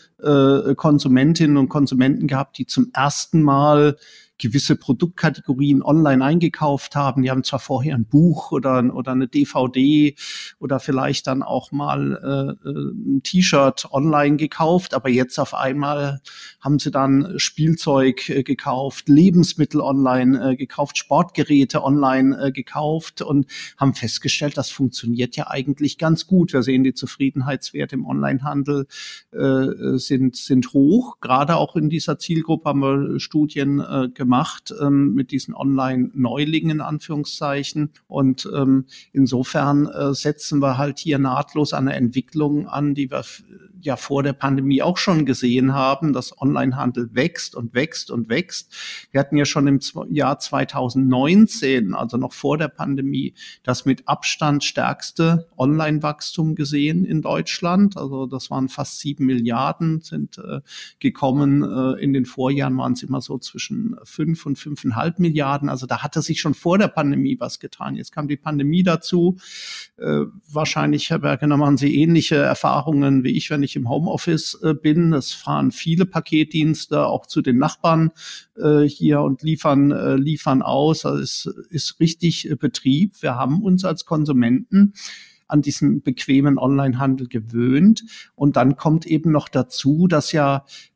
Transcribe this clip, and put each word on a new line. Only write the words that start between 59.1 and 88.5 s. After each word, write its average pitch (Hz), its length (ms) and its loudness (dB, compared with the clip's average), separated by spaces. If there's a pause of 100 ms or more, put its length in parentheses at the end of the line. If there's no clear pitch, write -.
Milliarden, 131 720 0
sind, - 380 -10
äh, - 240 -12 (360)
gekommen. 143 640 0
Äh, 131 400 -4
in 139 120 0
den 131 100 0
Vorjahren 135 540 -2
waren's 123 240 -4
immer 135 180 -6
so 143 160 -10
zwischen - 600 -8 (180)
fünf 160 320 -4
und 143 100 -4
fünfeinhalb 147 600 -4
Milliarden. 143 500 0
Also 131 180 -6
da - 180 -6
hatte 147 180 -4
sich - 180 -6
schon 147 140 -2
vor 175 240 0
der 208 80 4
Pandemie 139 540 0
was 123 180 -8
getan. - 380 -12
Jetzt 120 160 -14
kam 147 160 -6
die 143 80 -2
Pandemie 151 480 0
dazu. 175 540 0 (580)
Äh, 73 240 -2 (280)
wahrscheinlich, 147 600 -2
Herr 165 80 0
Bergener, 143 380 0
machen 143 200 4
Sie 143 240 0
ähnliche 160 360 2
Erfahrungen 139 880 2
wie - 120 -2
ich, - 140 -6
wenn 147 140 -2
ich - 100 -8
im 131 140 -4
Homeoffice, 160 760 -2
äh, 160 100 2
bin. 156 420 2
Es 131 180 -2
fahren 143 400 -2
viele 170 340 0
Paketdienste 156 1000 0
auch - 180 -4
zu - 160 -2
den 123 160 2
Nachbarn, 160 540 2 (440)
äh, 151 260 4
hier 147 400 2
und 139 200 -2
liefern, 143 480 2
äh, 135 240 -2
liefern 143 480 0
aus. 147 420 0
Also 143 160 -2
es - 260 -8 (240)
ist - 280 -8
richtig, 165 500 0
äh, 156 60 -4
Betrieb. 143 640 0
Wir 139 140 -4
haben 139 300 -2
uns 185 200 2
als 160 200 -4
Konsumenten 147 880 2 (540)
an 147 140 2
diesen 143 420 0
bequemen 139 540 2
Onlinehandel 135 720 0
gewöhnt. 127 760 2 (300)
Und 143 220 2